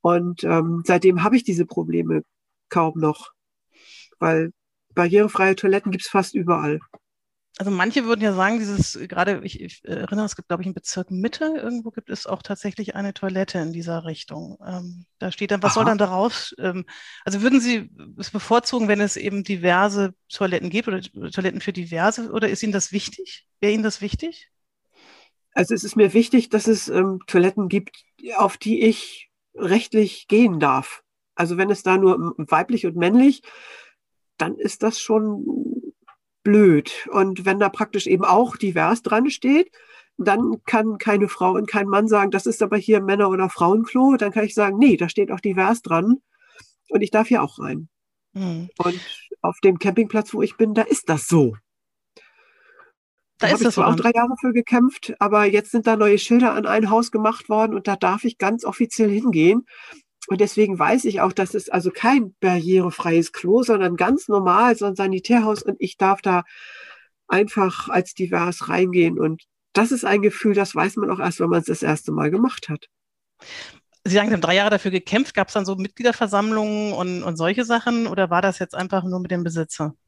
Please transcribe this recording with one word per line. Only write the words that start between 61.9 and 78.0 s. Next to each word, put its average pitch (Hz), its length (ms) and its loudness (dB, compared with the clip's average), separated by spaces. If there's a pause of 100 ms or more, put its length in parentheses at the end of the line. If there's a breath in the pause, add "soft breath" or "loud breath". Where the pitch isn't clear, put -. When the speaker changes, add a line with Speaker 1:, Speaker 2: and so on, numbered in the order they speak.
Speaker 1:
kein 233 480 2
barrierefreies 175 920 2
Klo, 214 320 2
sondern 196 340 2
ganz 208 300 0
normal, 202 480 4
so 214 120 -4
ein 196 100 -2
Sanitärhaus 208 640 0
und 196 160 -4
ich - 200 -6
darf 196 220 2
da 180 220 0 (840 loud breath)
einfach 196 600 0
als 180 260 -2
divers 175 540 -4
reingehen. 180 520 2
Und 160 240 -2 (280)
das 226 200 2
ist 247 120 -4
ein 202 180 2
Gefühl, 208 320 2
das 196 200 -2
weiß 170 220 -2
man 196 140 -2
auch 185 100 -4
erst, 175 180 -4
wenn 170 120 0
man's 170 160 0
das - 180 -4
erste 156 260 -2
Mal 156 220 -2
gemacht 233 360 -2
hat. 151 200 -10 (1120 loud breath)
Speaker 2:
Sie 180 120 -2
sagen, 208 140 4
Sie 233 60 2
haben 180 60 0
drei 165 160 2
Jahre 202 140 2
dafür 202 200 0
gekämpft. 196 440 -2
Gab's - 180 -2
dann 202 120 -2
so 196 120 -4
Mitgliederversammlungen 214 1160 -2
und, 180 300 -4
und 170 140 -6
solche 190 280 -2
Sachen 233 440 -2